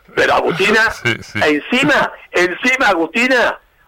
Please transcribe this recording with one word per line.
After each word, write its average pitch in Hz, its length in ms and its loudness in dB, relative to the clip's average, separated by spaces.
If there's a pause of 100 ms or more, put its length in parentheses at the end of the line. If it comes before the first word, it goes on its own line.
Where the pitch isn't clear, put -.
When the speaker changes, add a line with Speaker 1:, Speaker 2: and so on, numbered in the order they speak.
(160)
Speaker 1:
Pero 135 180 2
Agustina, 208 560 0
Speaker 2:
<laughs> - 120 -14
Sí, 113 200 -2
sí. - 180 -10
Speaker 1:
encima, 226 720 0 (200)
encima, 214 560 0
Agustina, 214 720 0 (280)